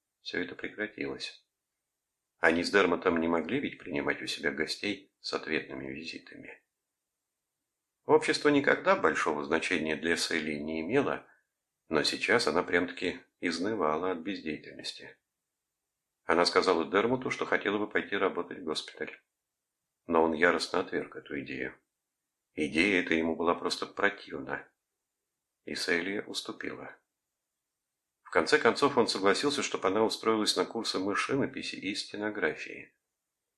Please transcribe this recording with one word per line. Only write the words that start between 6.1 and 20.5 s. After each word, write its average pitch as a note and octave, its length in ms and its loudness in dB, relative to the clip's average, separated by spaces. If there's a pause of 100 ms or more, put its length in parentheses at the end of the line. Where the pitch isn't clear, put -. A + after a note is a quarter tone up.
Общество D3+ 440 4
никогда D3 460 4
большого D2+ 480 0
значения D#2 540 0
для E2 180 0
Селли D#2+ 380 -2
не D#2 280 -4
имело, F#2 460 0 (640)
но D2+ 140 2
сейчас F#2+ 440 2
она E2 160 2
прям-таки F2 560 0 (220)
изнывала F2 720 0
от F2 80 -4
бездеятельности. - 1000 -10 (1040)
Она E2+ 220 4
сказала E2 400 4
Дермоту, A#2 460 2
что - 140 -2
хотела G2+ 340 0
бы G#2 100 -4
пойти - 260 -2
работать F#2 440 -2
в F#2+ 40 -12
госпиталь. - 560 -8 (840)
Но E2 180 4
он D#2+ 100 4
яростно E2+ 460 4